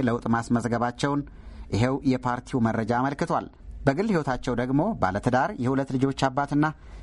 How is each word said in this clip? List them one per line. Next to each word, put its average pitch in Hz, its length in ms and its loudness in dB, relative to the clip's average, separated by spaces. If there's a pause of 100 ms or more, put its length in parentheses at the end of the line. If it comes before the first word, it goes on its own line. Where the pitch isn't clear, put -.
ለውጥ 120 280 0
ማስመዝገባቸውን 120 920 0 (500)
ይኸው 123 240 2 (100)
የፓርቲው 127 560 0
መረጃ 110 340 0
አመልክቷል። 139 520 -2 (340)
በግል 147 280 2
ሕይወታቸው 139 460 0
ደግሞ 127 260 0 (140)
ባለትዳር፣ 123 640 2
የሁለት 135 320 0
ልጆች 135 320 0
አባትና 143 440 2 (360)